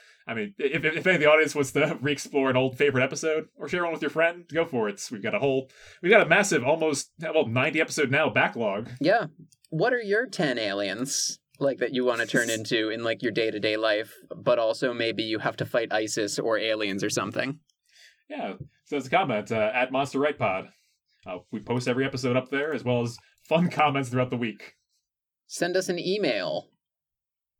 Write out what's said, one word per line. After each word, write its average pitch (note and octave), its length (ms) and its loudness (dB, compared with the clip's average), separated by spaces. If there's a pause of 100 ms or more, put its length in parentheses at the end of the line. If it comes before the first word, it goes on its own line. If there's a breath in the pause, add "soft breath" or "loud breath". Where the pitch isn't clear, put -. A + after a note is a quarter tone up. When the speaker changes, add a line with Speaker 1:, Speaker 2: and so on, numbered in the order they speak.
(260 soft breath)
Speaker 1:
I A#2 80 -8
mean, G#2 240 -6
if, C#3+ 260 0
if, D#3+ 140 0
if C#3+ 80 -2
any F#3 100 4
of D3 40 2
the D3 80 6
audience D3+ 260 6
wants C#3+ 180 0
to D3+ 260 0
<laughs> - 20 -10
re-explore C#3 500 0
an B2 60 2
old B2+ 220 0
favorite C3+ 240 4
episode D#3 440 -2 (100)
or D3+ 120 -12
share F3+ 140 -2
one E3+ 100 -2
with D#3+ 80 -6
your D3 120 -2
friend, E3+ 320 0 (100)
go D#3+ 100 2
for A2+ 240 0
it. G2+ 220 -8
We've G#2 120 -8
got A2 120 -2
a - 60 0
whole, C3+ 280 0 (320 loud breath)
we've F3 120 4
got G3+ 120 8
a D3 40 -6
massive, F3 360 4
almost, D#3 460 0 (100)
well, D#3+ 260 2
ninety C3+ 340 0
episode D3+ 320 0
now D3 180 2
backlog. A#2 580 0 (120)
Speaker 2:
Yeah. F#3 260 2 (440)
What F3+ 220 2
are B3 80 -2
your G#3+ 280 0
ten D3+ 300 -2
aliens, G2+ 840 -2 (180)
like, C#3 200 0
that B2 140 -2
you B2+ 120 0
wanna A#2 220 2
turn A#2 240 0
Speaker 1:
<laughs> A2+ 80 0
Speaker 2:
into A2 320 0
in, A2+ 120 -6
like, A2+ 200 -2
your A#2 100 -2
day-to-day G#2+ 440 0
life, A2 380 0 (200)
but A#2+ 260 2
also A#2 340 0
maybe A2+ 300 -2
you A2 160 -2
have A#2+ 160 -2
to A#2 100 -4
fight A#2 260 -2
isis G#2+ 460 -2
or A2+ 200 0
aliens G#2 440 -2
or G#2 80 0
something? A#2 480 -2 (720 soft breath)
Speaker 1:
Yeah. B3+ 240 -8 (300)
So D3 120 -6
it's C3 120 -4
a - 20 -6
comment, C3 400 2
uh, A2 240 0
at B2+ 160 0
Monster C3+ 300 -2
Right D3 180 0
Pod. F#2 300 -2 (580)
Uh, F#2 120 -8 (120)
we G#2+ 100 -6
post B2 280 -2
every B2+ 160 0
episode B2 320 -2
up B2+ 140 -2
there, C#3+ 220 -2
as A#2+ 120 -4
well B2 180 2
as A#2 140 -4 (320 soft breath)
fun E3+ 220 4
comments C#3 380 2
throughout B2 220 0
the B2+ 60 -4
week. A#2 380 -6 (720)
Speaker 2:
Send F3 300 -2
us F#3 120 0
an F3+ 100 -2
email. A2 720 -2 (920)